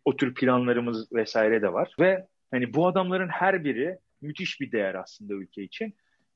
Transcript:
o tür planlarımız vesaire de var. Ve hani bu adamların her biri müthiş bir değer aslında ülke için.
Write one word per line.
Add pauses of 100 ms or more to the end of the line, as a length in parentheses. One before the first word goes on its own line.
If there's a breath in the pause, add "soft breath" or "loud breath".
o
tür
planlarımız
vesaire
de
var.
Ve (240)
hani
bu
adamların
her
biri (240)
müthiş
bir
değer
aslında
ülke
için. (400)